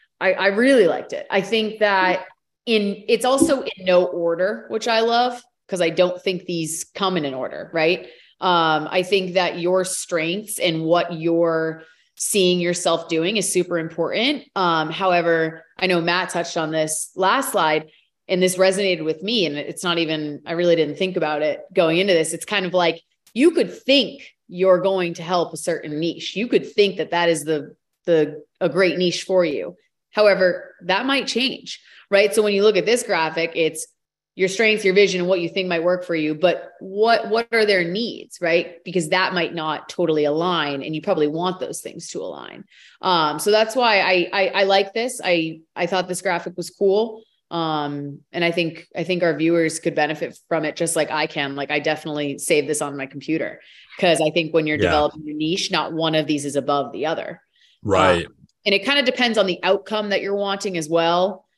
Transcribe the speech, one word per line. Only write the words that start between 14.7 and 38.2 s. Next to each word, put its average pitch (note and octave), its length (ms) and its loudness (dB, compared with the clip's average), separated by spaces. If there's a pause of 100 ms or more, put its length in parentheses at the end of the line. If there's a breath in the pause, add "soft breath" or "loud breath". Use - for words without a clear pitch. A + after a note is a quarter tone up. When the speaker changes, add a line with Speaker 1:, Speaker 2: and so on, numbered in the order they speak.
Speaker 1:
however, E3 720 0 (140)
I F#3+ 80 0
know F3+ 140 2
Matt F3 300 0
touched F3 260 -4
on D#3 160 -2
this D#3 420 -2
last A3+ 380 0
slide, D#3 380 0 (380 soft breath)
and F#3 140 2
this F#3 140 2
resonated F#3 480 2
with D#3 180 -4
me. G#3 240 0
And D3 100 -4
it's - 280 -10
not E3+ 140 0
even, D3+ 460 -4
I - 80 -8
really E3+ 240 4
didn't D3+ 200 0
think F#3 200 -2
about D3+ 260 -2
it D3+ 200 -2 (100)
going E3 260 4
into G3 160 2
this. D#3+ 180 2
It's E3 120 -10
kind G3 220 -2
of F3+ 80 -6
like, E3+ 260 2 (320)
you D4+ 200 4
could F#3+ 200 0 (100)
think - 520 0 (140)
you're F3+ 320 4
going F#3 340 0
to E3+ 80 -12
help E3+ 300 0
a E3 40 -12
certain D#3 440 -6
niche. E3 360 -6
You A3+ 120 -4
could F3 220 0
think G3 280 2
that - 140 -4
that E3+ 160 2
is D#3 160 0
the, D3+ 300 -4 (320)
the, D#3 380 0 (160)
a F3+ 80 0
great F3 300 2
niche F3+ 240 0
for F#3 220 2
you. C#3+ 320 -4 (340)
However, F#3 720 2
that F#3+ 240 0
might C#4 200 0
change, - 540 -4 (300 loud breath)
right? G3+ 240 4
So A3 80 4
when G#3 120 2
you G3 80 2
look G#3+ 140 4
at - 100 2
this A#3 180 2
graphic, E3 500 -2
it's D#3 320 -2 (480)
your F3+ 140 0
strengths, G#3+ 340 2
your F#3 120 4
vision, F#3 260 4
and F3+ 80 0
what F#3 120 2
you E3 80 -4
think F#3 200 -4
might E3+ 160 0
work F3+ 200 0
for F3 100 -4
you. D3+ 200 -2
But D#3+ 460 0
what, G3+ 480 0
what A3+ 240 0
are A3 140 4
their F#3+ 180 4
needs, F#3 560 -6